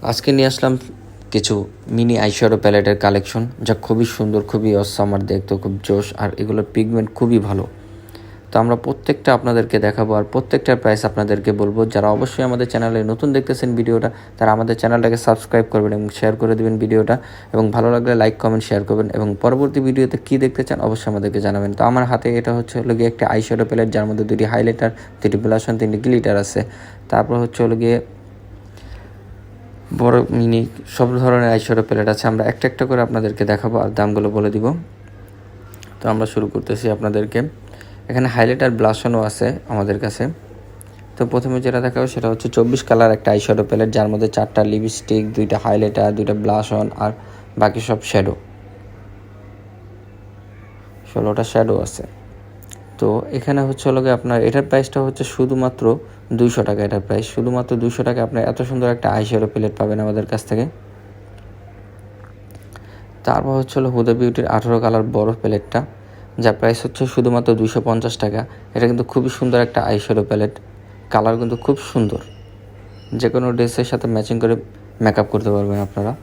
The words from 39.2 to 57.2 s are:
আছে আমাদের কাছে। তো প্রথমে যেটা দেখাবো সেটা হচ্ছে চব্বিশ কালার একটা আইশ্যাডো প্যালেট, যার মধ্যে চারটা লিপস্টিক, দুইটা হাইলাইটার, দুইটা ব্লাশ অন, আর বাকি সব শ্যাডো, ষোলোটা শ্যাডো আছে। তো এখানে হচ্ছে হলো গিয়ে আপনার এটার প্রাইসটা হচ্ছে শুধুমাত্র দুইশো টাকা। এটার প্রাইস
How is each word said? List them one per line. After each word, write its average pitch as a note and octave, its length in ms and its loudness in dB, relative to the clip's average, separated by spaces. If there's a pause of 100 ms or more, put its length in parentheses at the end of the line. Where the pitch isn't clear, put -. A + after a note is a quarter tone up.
আছে A2 180 -2 (260)
আমাদের G2+ 300 0
কাছে। A2 200 -4 (920)
তো - 60 -2 (100)
প্রথমে B2+ 340 0
যেটা B2 200 2
দেখাবো B2+ 280 0
সেটা A2+ 180 -2
হচ্ছে A2 240 -4
চব্বিশ A#2+ 340 4
কালার A2+ 280 8
একটা - 180 0
আইশ্যাডো G#2+ 340 2
প্যালেট, A2 260 2
যার G#2+ 160 2
মধ্যে G#2+ 240 0
চারটা G#2+ 260 0 (100)
লিপস্টিক, A2 520 -2 (120)
দুইটা G#2+ 280 -2
হাইলাইটার, G#2+ 540 2
দুইটা G#2+ 260 0
ব্লাশ G#2+ 240 0 (120)
অন, G#2 80 -2 (160)
আর G#2+ 80 -2 (500)
বাকি G#2+ 180 2 (100)
সব A2 100 0 (100)
শ্যাডো, G2 240 2 (2750)
ষোলোটা G#2+ 400 0
শ্যাডো A2 240 2 (100)
আছে। - 180 -10 (960)
তো A2+ 80 2 (300)
এখানে C#3 300 0
হচ্ছে C3 220 -4
হলো C3 140 4
গিয়ে C3 160 4
আপনার A#2+ 280 0
এটার C3+ 220 2
প্রাইসটা C3+ 380 0
হচ্ছে C3+ 160 -6 (120)
শুধুমাত্র B2+ 480 0 (560)
দুইশো A#2+ 280 4
টাকা। G#2 200 -2
এটার G2+ 200 -2
প্রাইস G#2 180 -2 (100)